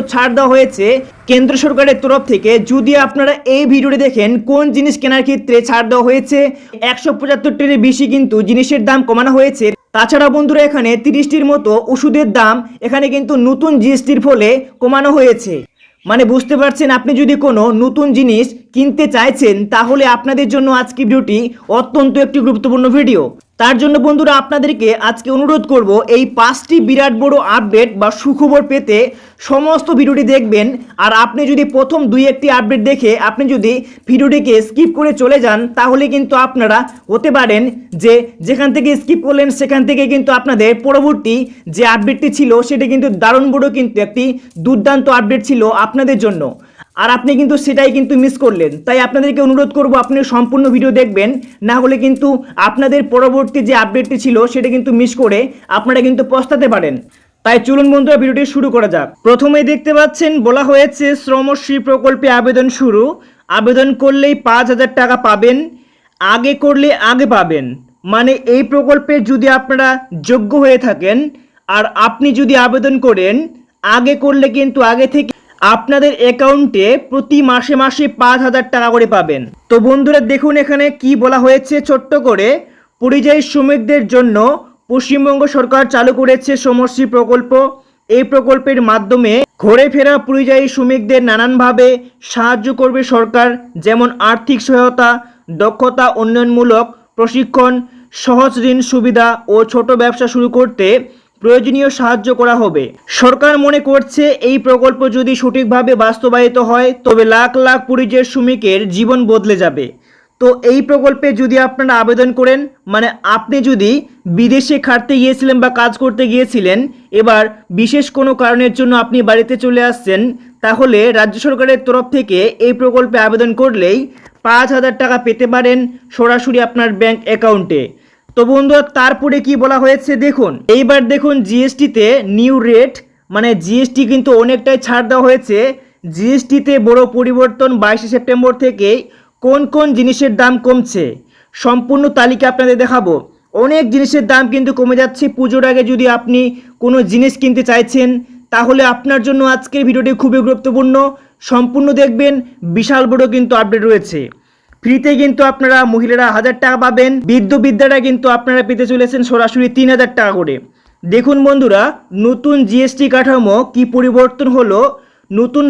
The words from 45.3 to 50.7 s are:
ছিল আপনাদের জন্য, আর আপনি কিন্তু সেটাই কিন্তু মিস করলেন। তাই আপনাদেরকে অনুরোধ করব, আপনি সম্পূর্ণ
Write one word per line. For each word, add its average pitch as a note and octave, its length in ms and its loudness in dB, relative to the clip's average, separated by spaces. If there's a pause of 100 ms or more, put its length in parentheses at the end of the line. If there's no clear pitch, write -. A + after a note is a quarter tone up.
ছিল B3 140 0 (240)
আপনাদের C4 380 -2
জন্য, F#3+ 180 -2 (600)
আর A3+ 140 0
আপনি B3 140 -2 (100)
কিন্তু C#4+ 240 0
সেটাই C4+ 320 2
কিন্তু C4+ 260 -2
মিস C4+ 120 0 (100)
করলেন। E3+ 280 0 (140)
তাই B3+ 200 0
আপনাদেরকে C4+ 400 -2
অনুরোধ C4+ 320 0
করব, C4+ 140 0 (100)
আপনি C4+ 140 -4 (160)
সম্পূর্ণ B3 320 0 (100)